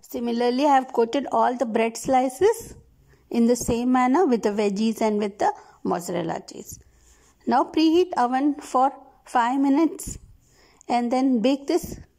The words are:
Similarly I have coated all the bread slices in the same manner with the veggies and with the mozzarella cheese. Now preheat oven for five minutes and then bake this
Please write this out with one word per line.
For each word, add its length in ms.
Similarly 640
I 80
have 180
coated 400
all 240
the 100
bread 300
slices 760
in 160
the 100
same 340
manner 360
with 180
the 60
veggies 500
and 180
with 220
the 120
mozzarella 680
cheese. 300
Now 180
preheat 520
oven 440
for 320
five 360
minutes 580
and 220
then 300
bake 260
this 320